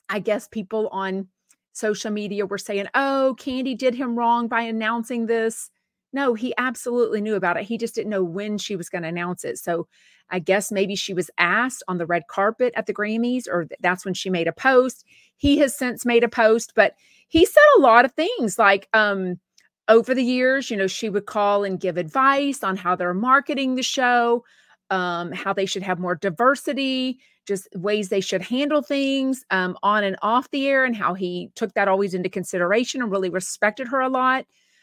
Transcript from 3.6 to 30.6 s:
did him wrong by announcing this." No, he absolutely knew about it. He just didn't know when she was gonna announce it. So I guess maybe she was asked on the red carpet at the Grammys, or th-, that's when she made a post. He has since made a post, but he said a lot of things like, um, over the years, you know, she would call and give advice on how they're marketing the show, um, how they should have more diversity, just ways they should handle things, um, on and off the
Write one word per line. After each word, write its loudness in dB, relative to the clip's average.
did 0
him -4
wrong 2
by 0
announcing -4
this." -2
No, 0
he -4
absolutely -2
knew -2
about 0
it. -4
He -6
just -6
didn't -4
know 0
when -4
she -6
was -10
gonna -6
announce -6
it. -8
So -4
I -4
guess 0
maybe 0
she -6
was -4
asked 0
on -4
the -4
red -2
carpet 0
at -4
the -4
Grammys, -2
or -2
th-, -14
that's -2
when -4
she -6
made 0
a -2
post. 2
He 4
has 4
since -6
made 4
a 2
post, 2
but 6
he 6
said 6
a 8
lot 8
of -4
things -2
like, 4
um, 0
over 6
the 2
years, 0
you -4
know, 0
she -6
would -4
call 0
and -4
give -4
advice 0
on -2
how 0
they're -2
marketing 0
the -2
show, 0
um, -4
how -4
they -2
should -6
have -4
more -4
diversity, 0
just -6
ways -2
they 0
should -2
handle 0
things, -2
um, -2
on 2
and -2
off 0
the -2